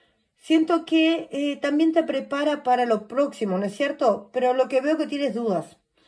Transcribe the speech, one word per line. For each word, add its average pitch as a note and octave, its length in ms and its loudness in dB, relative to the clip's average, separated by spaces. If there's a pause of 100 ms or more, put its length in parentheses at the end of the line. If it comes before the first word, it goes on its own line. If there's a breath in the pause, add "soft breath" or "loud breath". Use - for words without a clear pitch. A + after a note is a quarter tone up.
(360 soft breath)
siento D#4+ 480 2
que, D#4+ 460 2
eh, C#4+ 260 -4
también D4 360 2
te D#4+ 100 2
prepara D4 600 -4
para B3 220 2
lo G#3+ 240 0
próximo, A3+ 500 -2
¿no G3+ 60 -2
es G3+ 120 -6
cierto? C#4 560 0
Pero B3+ 220 2
lo C4 140 2
que C4 120 0
veo D4+ 180 0
que D4+ 80 -4
tienes C#4 280 -4
dudas. G#3+ 440 -4 (300 soft breath)